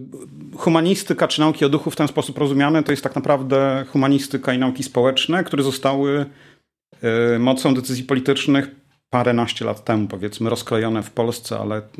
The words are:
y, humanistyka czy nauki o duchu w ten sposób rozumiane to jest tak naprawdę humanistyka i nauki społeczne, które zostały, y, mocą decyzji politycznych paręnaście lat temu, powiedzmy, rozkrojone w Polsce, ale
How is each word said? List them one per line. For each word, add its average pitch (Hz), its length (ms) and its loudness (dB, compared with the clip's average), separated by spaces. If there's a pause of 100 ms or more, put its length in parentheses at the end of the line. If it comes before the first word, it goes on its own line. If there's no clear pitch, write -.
(540)
y, - 40 -16
humanistyka 165 680 2
czy - 120 -2
nauki 151 260 4
o 139 40 6
duchu 151 220 0
w - 40 -10
ten 147 120 0
sposób 139 300 -4
rozumiane 147 460 2
to 147 80 0
jest 143 120 -2
tak 135 120 -4
naprawdę 135 760 0
humanistyka 139 600 2
i 123 40 0
nauki 127 260 0
społeczne, 135 600 0
które 139 200 -2
zostały, 139 600 0 (1120)
y, 113 40 0
mocą 131 340 2
decyzji 127 300 -4
politycznych 139 800 0 (280)
paręnaście 117 560 0
lat 110 200 -6
temu, 107 220 0
powiedzmy, 104 420 -6
rozkrojone 110 540 -2
w - 80 -14
Polsce, 117 480 -4
ale 107 220 -6 (180)